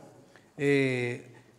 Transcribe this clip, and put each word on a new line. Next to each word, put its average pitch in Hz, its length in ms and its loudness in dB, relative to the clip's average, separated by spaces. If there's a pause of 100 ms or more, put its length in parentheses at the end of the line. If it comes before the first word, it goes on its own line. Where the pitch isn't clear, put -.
(580)
eh, 131 720 0 (300)